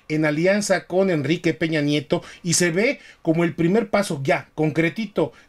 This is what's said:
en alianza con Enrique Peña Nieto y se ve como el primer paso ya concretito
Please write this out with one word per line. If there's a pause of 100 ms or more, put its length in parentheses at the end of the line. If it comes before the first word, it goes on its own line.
en
alianza
con
Enrique
Peña
Nieto (200)
y
se
ve (240)
como
el
primer
paso
ya
concretito (140)